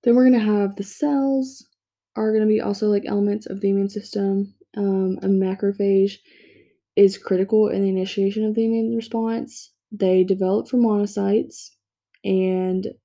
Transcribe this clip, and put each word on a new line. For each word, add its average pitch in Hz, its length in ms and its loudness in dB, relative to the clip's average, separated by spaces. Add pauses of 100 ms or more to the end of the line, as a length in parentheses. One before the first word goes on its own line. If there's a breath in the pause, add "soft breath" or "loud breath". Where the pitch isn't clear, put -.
then 240 120 4
we're 254 100 6
gonna 254 140 6
have 208 360 0
the 202 80 -8
cells 269 840 -4 (480)
are 220 180 -2
gonna 214 140 2
be 214 120 2
also, 202 280 -2
like, 202 180 0
elements 202 400 -2
of 196 160 -10
the 196 80 0
immune 196 200 0
system. 196 640 -4 (220)
Um, 190 460 -2
a 190 60 -4
macrophage 196 880 0 (800 soft breath)
is 196 220 6
critical 202 520 0
in 196 140 -2
the 196 60 0
initiation 196 560 -2
of 214 100 -2
the 226 100 0
immune 226 300 -2
response. 226 760 -6 (200)
They 185 320 2
develop 190 440 0
from 247 140 0
monocytes 208 880 0 (540)
and 185 640 -2 (180)